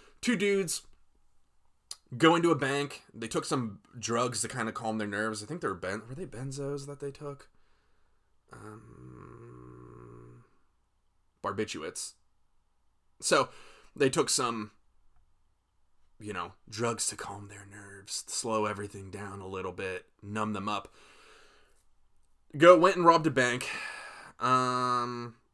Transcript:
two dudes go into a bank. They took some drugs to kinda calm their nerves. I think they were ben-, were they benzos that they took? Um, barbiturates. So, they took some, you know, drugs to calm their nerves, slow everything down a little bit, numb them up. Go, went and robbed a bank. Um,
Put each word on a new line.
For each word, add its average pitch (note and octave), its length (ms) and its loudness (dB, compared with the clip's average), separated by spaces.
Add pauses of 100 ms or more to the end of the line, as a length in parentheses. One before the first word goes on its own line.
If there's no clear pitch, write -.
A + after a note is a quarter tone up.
(220)
two A#3+ 120 2
dudes G3 520 0 (1300)
go E3 180 8
into E3+ 160 6
a D#3 60 6
bank. C#3 460 -2 (100)
They A2+ 160 -8
took E3 160 -2
some A#2 380 -2 (160)
drugs A#2 420 0
to A2+ 80 -2
kinda A2+ 240 -4
calm A2 240 -4
their G#2 100 -2
nerves. G#2 360 -2
I G#2 40 -12
think E3 140 -8
they B2+ 80 -2
were F#2+ 60 -2
ben-, F#2+ 340 -6
were C3 60 -12
they F3 100 -10
benzos C#3 640 -8
that C#3+ 140 -12
they C#3+ 100 -8
took? C#3+ 400 -12 (1000)
Um, B1 1900 -20 (1000)
barbiturates. G2 680 -4 (1080)
So, C#3+ 300 2 (440)
they C#3 140 4
took C#3 220 2
some, A#2 400 0 (1500)
you G#2 140 -10
know, F2 220 -8 (160)
drugs A2+ 380 -2
to - 80 -6
calm G2+ 320 -10
their G2+ 180 -18
nerves, G2 600 -12
slow A2 360 0
everything G2+ 460 -6
down G2 300 -10
a F#2+ 60 -10
little F#2 260 -6
bit, F#2 340 -6 (160)
numb G#2+ 300 -2
them G2+ 160 -4
up. G2+ 260 -4 (1600)
Go, E3+ 220 12
went F3+ 180 6
and F3+ 80 2
robbed E3 220 8
a D3 40 2
bank. B2+ 380 2 (720)
Um, B2 960 2 (200)